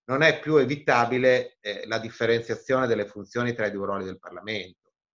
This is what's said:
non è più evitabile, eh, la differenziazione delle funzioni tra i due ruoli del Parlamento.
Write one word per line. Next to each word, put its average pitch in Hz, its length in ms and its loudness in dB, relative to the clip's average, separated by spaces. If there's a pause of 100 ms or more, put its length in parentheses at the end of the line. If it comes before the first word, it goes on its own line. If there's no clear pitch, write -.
non 131 140 0
è 156 160 4
più 156 160 0
evitabile, 127 1040 2
eh, 101 300 -8
la 113 100 -2
differenziazione 117 880 0
delle 104 200 0
funzioni 120 480 -4
tra 110 120 -2
i 101 60 -4
due 98 140 -6
ruoli 98 180 -4
del 92 160 -10
Parlamento. 90 720 -12 (280)